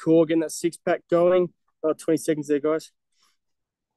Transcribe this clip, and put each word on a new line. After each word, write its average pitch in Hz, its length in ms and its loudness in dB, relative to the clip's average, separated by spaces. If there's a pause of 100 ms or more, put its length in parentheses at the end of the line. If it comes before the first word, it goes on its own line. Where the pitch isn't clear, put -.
core, 165 240 4
getting 165 140 0
that 156 100 -4
six - 260 -6
pack - 320 -4
going. 175 420 2 (320)
Another 156 140 0
twenty 160 200 -2
seconds 147 320 -4
there, 147 100 0
guys. 151 320 -4 (1080)